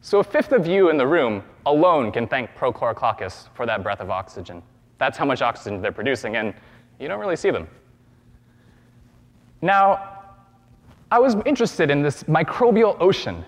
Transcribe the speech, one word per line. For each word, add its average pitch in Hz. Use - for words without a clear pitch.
So -
a 202
fifth -
of 202
you 185
in 151
the 127
room 123
alone 151
can 117
thank 127
Prochlorococcus 113
for 127
that 110
breath 101
of 95
oxygen. 92
That's 135
how -
much 135
oxygen 113
they're 98
producing, 113
and 107
you 135
don't 196
really 196
see 196
them. 90
Now, 196
I 220
was 247
interested 226
in 143
this 143
microbial 202
ocean. 120